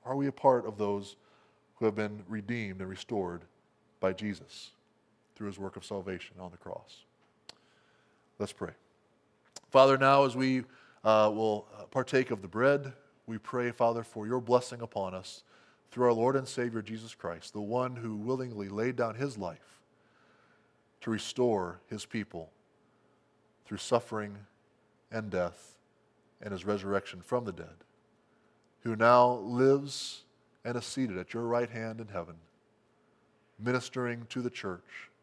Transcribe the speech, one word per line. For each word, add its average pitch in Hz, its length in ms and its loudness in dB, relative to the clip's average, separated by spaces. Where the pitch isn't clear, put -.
Are 131 120 -4
we 139 120 0
a 135 40 -4
part 127 340 6
of 104 120 -8
those 101 380 -2
who - 80 -4
have 107 100 4
been 107 340 -4
redeemed 104 520 -6
and 92 80 -8
restored 92 540 -4
by 95 140 2
Jesus - 580 -8
through 104 140 -8
his 98 100 -10
work 98 180 -8
of 95 80 -14
salvation 95 540 -8
on 90 120 -12
the 90 60 -20
cross? - 480 -14
Let's 101 140 -4
pray. 85 200 -8
Father, 135 260 8
now 139 280 6
as 123 120 0
we, 131 280 0
uh, 107 320 6
will, 107 320 0
uh, 101 60 -14
partake 131 460 0
of 101 120 -4
the 98 60 -12
bread, 135 440 2
we 113 120 -6
pray, 120 320 -2
Father, 117 320 2
for 110 240 -10
your 123 140 -2
blessing 120 420 2
upon 95 320 -6
us - 280 -12
through 123 160 2
our 120 60 6
Lord 120 240 4
and 131 100 -2
Savior 117 360 -4
Jesus 110 320 -10
Christ, 85 380 -10
the 107 80 -8
one 123 360 -2
who 113 200 -6
willingly 117 520 -6
laid 113 280 -2
down 117 180 -2
his 123 240 -6
life 85 420 -10
to 117 100 -4
restore 101 800 0
his 107 160 -10
people 90 460 -8
through 101 140 -8
suffering 107 580 -2
and 107 200 -6
death 90 480 -4
and 104 100 -8
his 90 140 -8
resurrection 98 560 -2
from 123 220 -2
the 101 80 -6
dead, 82 320 -16
who 117 140 -2
now 123 420 8
lives 135 880 0
and 120 140 -6
is 113 80 -6
seated 120 320 -4
at 90 160 -8
your 117 120 -4
right 117 260 0
hand 113 300 -8
in 110 80 -12
heaven, 87 260 -8
ministering 120 680 -2
to 127 140 -6
the 120 80 -2
church. - 600 -10